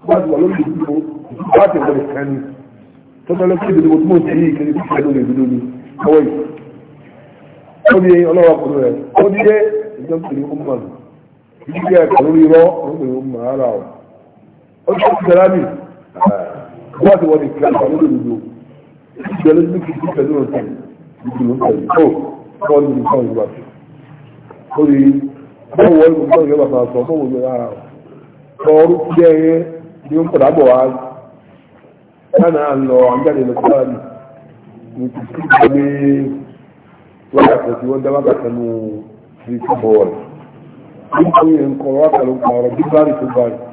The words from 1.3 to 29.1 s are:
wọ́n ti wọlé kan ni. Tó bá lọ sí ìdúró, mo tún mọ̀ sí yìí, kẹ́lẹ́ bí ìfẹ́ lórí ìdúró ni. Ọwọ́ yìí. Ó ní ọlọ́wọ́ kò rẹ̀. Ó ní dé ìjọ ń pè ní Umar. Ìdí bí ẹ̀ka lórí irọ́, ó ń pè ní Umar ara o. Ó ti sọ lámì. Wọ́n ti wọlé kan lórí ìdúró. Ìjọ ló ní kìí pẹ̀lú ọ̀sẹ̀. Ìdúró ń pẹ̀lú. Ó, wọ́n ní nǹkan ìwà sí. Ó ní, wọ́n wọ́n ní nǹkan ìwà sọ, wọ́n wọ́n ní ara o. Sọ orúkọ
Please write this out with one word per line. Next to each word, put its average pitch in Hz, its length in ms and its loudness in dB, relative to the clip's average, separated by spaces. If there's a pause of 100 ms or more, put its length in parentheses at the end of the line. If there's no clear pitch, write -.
wọ́n 196 220 4
ti - 80 -4
wọlé 139 280 -2
kan 139 220 -8
ni. 135 120 -6 (880)
Tó - 60 -2
bá 185 120 -2
lọ 170 100 2
sí 165 120 -6
ìdúró, 160 220 2
mo 156 60 4
tún 160 120 2
mọ̀ 175 140 4
sí 156 100 -2
yìí, 165 200 2
kẹ́lẹ́ 151 220 -4
bí - 60 -4
ìfẹ́ 139 220 -4
lórí 139 200 0
ìdúró 127 240 -2
ni. 123 140 -2 (360)
Ọwọ́ 151 240 4
yìí. 147 120 -2 (1500)
Ó 196 140 4
ní 180 120 4 (100)
ọlọ́wọ́ 165 360 4
kò - 140 -6
rẹ̀. 131 220 0 (180)
Ó - 180 2
ní 196 100 -4
dé 202 160 4 (400)
ìjọ 165 200 -8
ń 165 60 -6
pè 151 100 -12
ní 139 120 -6
Umar. 143 360 -8 (800)
Ìdí 170 180 -12
bí 185 160 0
ẹ̀ka 165 240 4
lórí 156 220 4
irọ́, 160 240 8 (100)
ó - 120 -8
ń 147 60 -8
pè 160 120 -8
ní 127 80 -4
Umar 127 320 -8
ara 131 200 -4
o. 107 160 -4 (1040)
Ó 180 40 0
ti 196 120 0 (140)
sọ 175 180 2
lámì. 185 260 4 (1300)
Wọ́n 196 260 4
ti 165 60 0
wọlé 156 240 2
kan - 220 -2 (160)
lórí 156 180 0
ìdúró. 123 320 -2 (800)
Ìjọ 170 340 0
ló 170 100 4
ní 175 180 -2
kìí 160 280 -8
pẹ̀lú - 280 -2
ọ̀sẹ̀. 127 280 -4 (600)
Ìdúró 123 300 -4
ń 135 60 -6
pẹ̀lú. - 220 0 (120)
Ó, 160 120 4 (600)
wọ́n 147 160 2
ní 139 120 -2
nǹkan 123 300 -2
ìwà 110 220 -4
sí. - 160 -14 (1040)
Ó - 160 -4
ní, 143 140 4 (680)
wọ́n - 260 4
wọ́n 160 180 6
ní 160 60 0
nǹkan 160 260 2
ìwà 147 240 2
sọ, 135 100 -2 (180)
wọ́n 139 240 -2
wọ́n 135 100 -4
ní 127 120 -4
ara 127 240 -4
o. - 120 -12 (840)
Sọ - 120 0
orúkọ 160 400 4